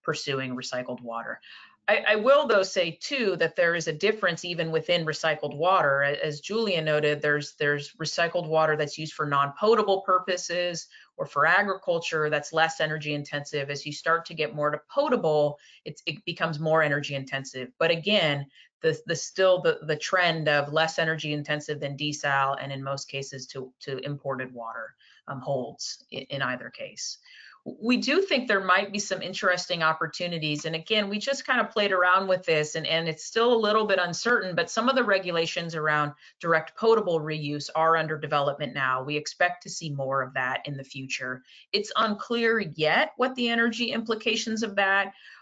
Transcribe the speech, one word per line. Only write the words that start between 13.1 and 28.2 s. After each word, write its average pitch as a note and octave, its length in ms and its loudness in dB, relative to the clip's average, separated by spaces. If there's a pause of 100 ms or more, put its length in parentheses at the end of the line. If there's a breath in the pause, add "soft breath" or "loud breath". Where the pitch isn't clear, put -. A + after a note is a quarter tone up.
intensive. C#3+ 560 -6
As C#3+ 160 -6
you D3 60 -8
start E3 340 0
to E3+ 80 -14
get D3+ 200 -2
more D3 160 0
to D3+ 180 -4
potable, D#3 720 2 (260 loud breath)
it's, D#3 220 -14
it D#3+ 180 -8
becomes E3 360 -4
more D#3+ 220 4
energy D3 320 0
intensive. C3+ 640 -8
But E3+ 120 2
again, E3 560 2 (360 loud breath)
the, D#3+ 140 4 (100)
the E3 100 -4
still F#3 460 2
the, D#3+ 200 2
the D3+ 140 -2
trend E3 520 2
of C#3+ 240 2
less D#3 260 2
energy D#3+ 340 0
intensive D3 480 -4
than C#3 160 -6
desal, C#3 640 0
and C#3 100 -8
in C3+ 120 -8
most C#3 260 -6
cases C3+ 400 -10
to, C3 320 -10
to C3+ 180 -8
imported C3+ 540 -6
water, A2+ 420 -10 (320 soft breath)
um, C3+ 140 -8
holds - 720 -6
in, - 200 -8
in C#3 120 -4
either B2+ 280 -6
case. - 480 -12 (640 loud breath)
We A#3+ 160 2
do C4+ 260 2